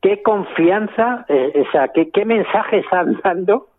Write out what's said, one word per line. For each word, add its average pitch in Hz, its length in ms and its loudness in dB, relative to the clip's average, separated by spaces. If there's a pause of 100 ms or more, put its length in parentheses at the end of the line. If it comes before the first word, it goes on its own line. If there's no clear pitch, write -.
¿qué 202 220 0
confianza, 214 1040 0
eh, 143 380 2
o - 60 -6
sea, 139 160 2
qué, 160 220 0
qué 202 140 0
mensaje 214 540 0
están 185 420 0
<laughs> - 40 -18
dando 190 420 0 (120)